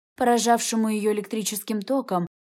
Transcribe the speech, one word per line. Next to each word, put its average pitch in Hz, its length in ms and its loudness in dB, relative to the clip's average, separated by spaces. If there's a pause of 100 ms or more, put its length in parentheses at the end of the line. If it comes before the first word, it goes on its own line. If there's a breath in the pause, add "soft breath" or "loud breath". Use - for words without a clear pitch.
(160)
поражавшему 233 720 2
её 214 220 0
электрическим 208 720 -4
током 240 420 -2 (280)